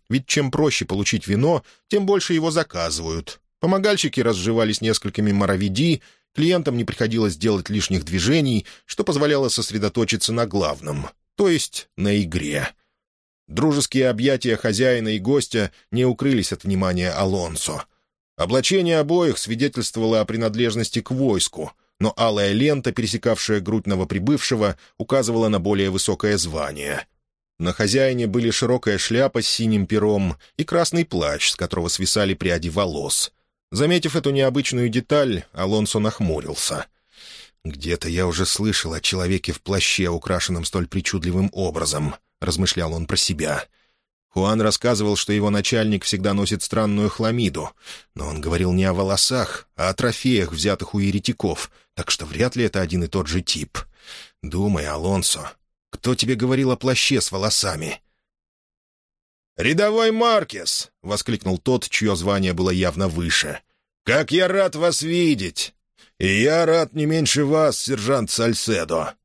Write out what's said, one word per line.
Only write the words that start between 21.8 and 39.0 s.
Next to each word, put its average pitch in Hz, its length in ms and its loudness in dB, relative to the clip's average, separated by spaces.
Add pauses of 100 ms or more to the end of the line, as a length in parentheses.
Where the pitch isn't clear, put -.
но 110 180 0
алая 104 360 2
лента, 131 400 0
пересекавшая 107 680 0
грудь 101 260 -2
новоприбывшего, 101 920 0 (200)
указывала 113 500 2
на 104 100 2
более 98 320 2
высокое 101 480 0
звание. 73 680 -6 (520)
На 87 160 -2
хозяине 123 520 2
были 117 240 2
широкая 117 460 2
шляпа 120 460 0
с - 40 -2
синим 110 400 0
пером 101 520 0 (180)
и 151 80 -2
красный 170 400 0
плащ, 73 460 -2
с - 60 -4
которого 87 320 -2
свисали 95 440 0
пряди 87 360 -2
волос. 78 640 -2 (380)
Заметив 156 460 0
эту 143 140 0
необычную 131 580 2
деталь, 123 640 2
Алонсо 104 460 0
нахмурился. 82 880 -2 (800)
"Где-то 78 440 -4
я 90 180 0
уже 87 200 0
слышал 101 480 0
о 78 60 -6